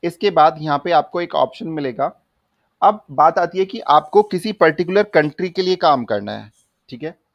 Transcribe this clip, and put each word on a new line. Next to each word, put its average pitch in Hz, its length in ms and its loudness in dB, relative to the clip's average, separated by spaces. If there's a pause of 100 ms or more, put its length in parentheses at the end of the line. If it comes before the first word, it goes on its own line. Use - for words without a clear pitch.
इसके 175 280 -2
बाद 160 260 4
यहाँ 151 260 -4
पे 175 80 -4
आपको 170 300 0
एक 170 140 -8
ऑप्शन 139 320 -2
मिलेगा। 143 540 -6 (600)
अब 208 300 0
बात 156 280 2
आती 175 200 -4
है 190 60 0
कि - 140 -12
आपको 156 440 2
किसी 208 280 -6
पर्टिकुलर 180 520 2
कंट्री 170 460 -2
के 180 120 -6
लिए 180 140 0
काम 147 300 0
करना 101 260 -6
है, 107 200 -14 (380)
ठीक 123 140 -16
है। 165 160 -12 (160)